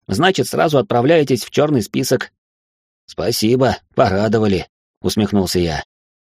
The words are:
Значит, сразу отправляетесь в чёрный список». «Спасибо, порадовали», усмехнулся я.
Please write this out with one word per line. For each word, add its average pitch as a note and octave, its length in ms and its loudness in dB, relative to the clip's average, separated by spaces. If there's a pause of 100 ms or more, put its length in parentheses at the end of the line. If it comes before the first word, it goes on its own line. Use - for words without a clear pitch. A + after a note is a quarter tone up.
Значит, C#3 400 0
сразу D3+ 320 0
отправляетесь C3 680 0
в - 60 -16
чёрный C#3+ 320 0
список». C3 500 -4 (760)
«Спасибо, A#2 720 0 (160)
порадовали», G#2 720 0 (340)
усмехнулся G2 560 0
я. E2 260 -2 (420)